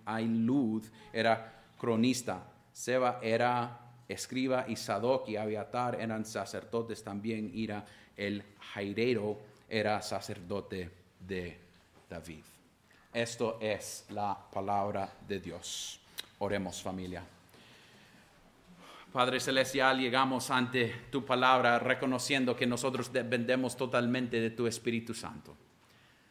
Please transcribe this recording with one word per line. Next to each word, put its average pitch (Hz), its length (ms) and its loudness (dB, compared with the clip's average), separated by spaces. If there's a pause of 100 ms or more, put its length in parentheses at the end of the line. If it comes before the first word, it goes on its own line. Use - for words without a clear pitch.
Ailud, 113 800 2 (280)
era 113 520 0 (140)
cronista. 113 680 0 (240)
Seba 123 520 0
era 120 580 2 (280)
escriba, 127 600 -2
y 117 80 -4
Sadoc 117 520 0
y 107 80 -2
Abiatar 107 640 -2
eran 110 240 -2
sacerdotes 107 800 -6
también. 107 520 -2
Ira, 104 300 -2 (320)
el 101 280 -2 (280)
jairero, 104 640 2 (300)
era 104 340 2
sacerdote 95 880 -6 (280)
de 90 400 -6 (500)
David. 80 360 -12 (680)
Esto 117 480 0
es - 500 -4
la 104 280 -2 (140)
palabra 98 600 -2 (140)
de 98 140 -4
Dios. - 580 -10 (400)
Oremos, 98 420 -2
familia. 92 440 -6 (1900)
Padre 127 280 4
Celestial, 131 580 4
llegamos 131 540 2
ante 123 580 2
tu 135 140 0
palabra 127 560 6
reconociendo 127 720 2
que 127 100 0
nosotros 123 480 0
dependemos 123 640 0
totalmente 120 640 2
de 113 100 2
tu 117 180 0
Espíritu 117 460 -2
Santo. 76 420 -12 (760)